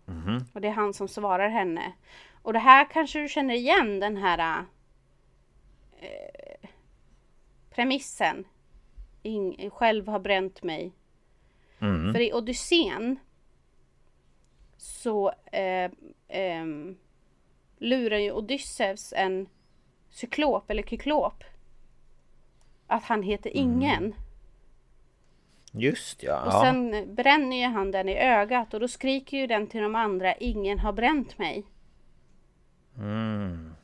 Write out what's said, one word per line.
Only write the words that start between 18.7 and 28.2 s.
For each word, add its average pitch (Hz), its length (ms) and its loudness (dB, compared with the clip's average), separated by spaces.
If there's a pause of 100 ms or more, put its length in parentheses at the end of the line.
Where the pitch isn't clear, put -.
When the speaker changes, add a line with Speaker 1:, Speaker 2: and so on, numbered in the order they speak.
Speaker 2:
en 190 300 0 (640)
cyklop 254 600 -2
eller 214 120 -4
kyklop 269 600 -2 (1400)
att 220 160 0
han 214 200 0
heter 202 340 -4
Speaker 1:
Mm. 277 140 2
Speaker 2:
Ingen. 233 440 2 (1600)
Speaker 1:
Just - 520 -2
ja, 71 180 -2
Speaker 2:
Och - 120 0
Speaker 1:
ja. 101 100 8
Speaker 2:
sen 220 520 2
bränner 262 420 4
ju 247 80 0
han 202 260 0
den 190 180 0
i 196 80 -2
ögat 233 560 2